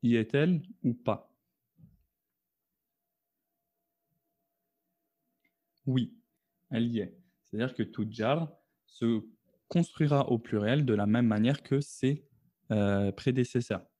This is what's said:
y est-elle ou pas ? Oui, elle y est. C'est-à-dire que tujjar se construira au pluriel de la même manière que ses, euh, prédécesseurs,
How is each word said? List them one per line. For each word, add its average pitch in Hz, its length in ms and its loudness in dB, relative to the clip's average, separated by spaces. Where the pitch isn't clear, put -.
y 120 100 4
est-elle 143 480 2
ou 120 100 0
pas ? - 400 -6
Oui, 127 320 0
elle 117 160 0
y 117 140 -2
est. - 180 -8
C'est-à-dire 123 320 -4
que 117 80 -4
tujjar 113 720 -2
se 117 400 -2
construira 147 600 0
au 120 100 2
pluriel 113 480 0
de 113 80 2
la 101 120 0
même 117 200 4
manière 113 360 2
que 139 180 -2
ses, 139 460 -4
euh, 101 400 2
prédécesseurs, 123 720 -2